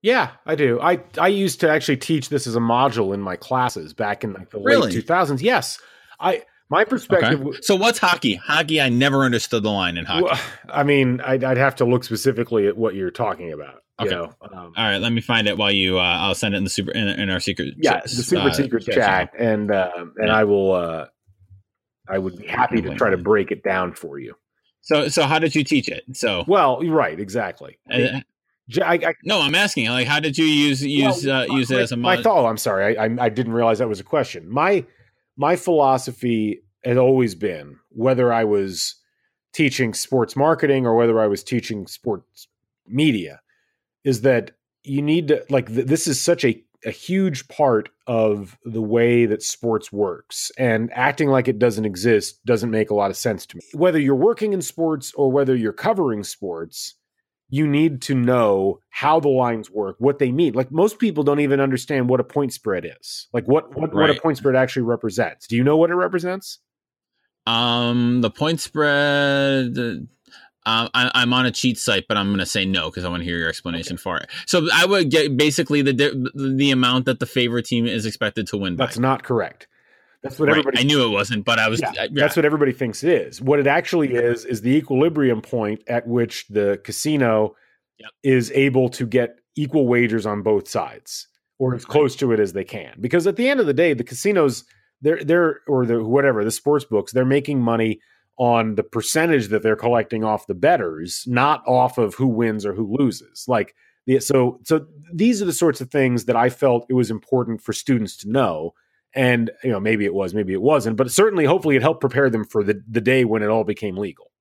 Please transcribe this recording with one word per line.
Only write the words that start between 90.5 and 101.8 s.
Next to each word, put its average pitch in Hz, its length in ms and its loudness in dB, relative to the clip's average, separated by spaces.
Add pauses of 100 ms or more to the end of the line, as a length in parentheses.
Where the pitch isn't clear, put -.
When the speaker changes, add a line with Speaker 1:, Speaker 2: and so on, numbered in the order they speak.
Speaker 1:
sides, - 600 -10 (300)
or 127 180 -2
as 117 80 -12
Speaker 2:
Right. - 80 -20
Speaker 1:
close 143 260 2
to 127 160 0
it 107 60 2
as 95 140 2
they 95 100 -4
can. 90 380 -14
Because 160 240 0
at 196 100 0
the 240 140 0
end 277 100 0
of 208 60 2
the 143 80 0
day, 156 220 2
the 120 80 -6
casinos, 151 600 0 (380)
they're, 156 220 0
they're, 165 440 2
or 131 200 2
the, 117 160 0
whatever, 120 400 2
the 110 80 0
sports 143 340 0
books, 104 260 -2
they're 127 140 2
making 139 360 0
money 113 380 0 (380)
on 117 380 2
the 107 80 0
percentage 147 680 0
that 104 140 0
they're 110 120 4
collecting 113 480 0
off 107 240 -2
the 95 80 -6
bettors, 90 720 -2
not 131 400 2
off 127 320 2